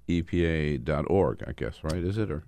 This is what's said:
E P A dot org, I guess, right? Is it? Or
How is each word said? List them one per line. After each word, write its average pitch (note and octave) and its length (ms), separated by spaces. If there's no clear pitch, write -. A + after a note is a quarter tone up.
E E2+ 140
P E2+ 220
A D2+ 340
dot D2 300
org, E2 380
I - 60
guess, - 320
right? E2 180
Is F#2+ 160
it? G2+ 120
Or D2+ 180